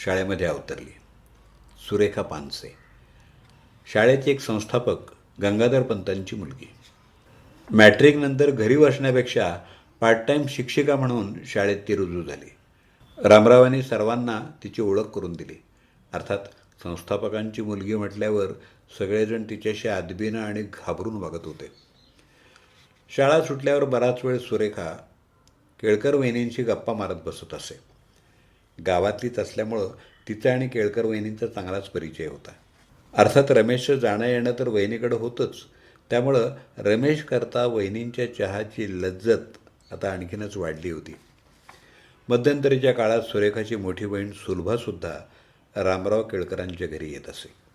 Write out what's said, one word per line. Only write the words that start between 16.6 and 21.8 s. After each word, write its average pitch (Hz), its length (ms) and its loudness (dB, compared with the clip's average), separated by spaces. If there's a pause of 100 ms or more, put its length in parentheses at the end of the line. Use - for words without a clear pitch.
संस्थापकांची 107 800 -6
मुलगी 104 320 -6
म्हटल्यावर 104 520 -2 (520)
सगळेजण 107 440 -2
तिच्याशी 107 460 -6
आदबीनं 98 520 -6
आणि 107 220 -6
घाबरून 101 520 -8
वागत 82 300 -10
होते. 76 280 -16 (1400)